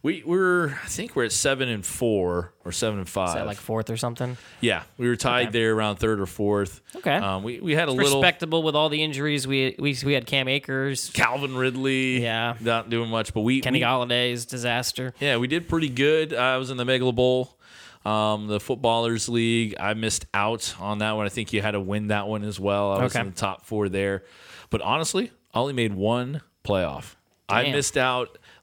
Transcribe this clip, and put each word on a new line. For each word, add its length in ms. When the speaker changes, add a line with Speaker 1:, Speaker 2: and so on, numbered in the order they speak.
Speaker 1:
We 200
were, 600
I 40
think 280
we're 100
at 60
seven 380
and 160
four 680
or 60
seven 280
and 80
five. 220
Speaker 2:
Is 60
that, 100
like, 120
fourth 320
or 80
something? 380
Speaker 1:
Yeah, 240
we 100
were 80
tied 340
Speaker 2:
Okay. 100
Speaker 1:
there 160
around 220
third 220
or 60
fourth. 560
Speaker 2:
Okay. 200
Speaker 1:
Um, 280
we, 160
we 160
had 120
a 40
Speaker 2:
It's 100
Speaker 1:
little 200
Speaker 2:
respectable 420
with 120
all 140
the 140
injuries. 440
We, 300
we, 260
we 100
had 120
Cam 220
Akers. 680
Speaker 1:
Calvin 420
Ridley. 680
Speaker 2:
Yeah. 360
Speaker 1:
Not 300
doing 200
much, 240
but 80
we, 200
Speaker 2:
Kenny 180
Speaker 1:
we 60
Speaker 2:
Galladay's 600
disaster. 760
Speaker 1:
Yeah, 180
we 100
did 220
pretty 200
good. 440
I 240
was 140
in 60
the 80
Megala 280
Bowl, 420
um, 440
the 120
Footballers 680
League. 500
I 140
missed 400
out 460
on 200
that 160
one. 120
I 20
think 240
you 80
had 100
to 100
win 260
that 200
one 160
as 160
well. 340
I 100
was 120
Speaker 2:
Okay. 40
Speaker 1:
in 80
the 120
top 280
four 200
there. 360
But 100
honestly, 480
I 60
only 140
made 200
one 480
playoff. 520
I 160
Speaker 2:
Damn. 100
Speaker 1:
missed 240
out 400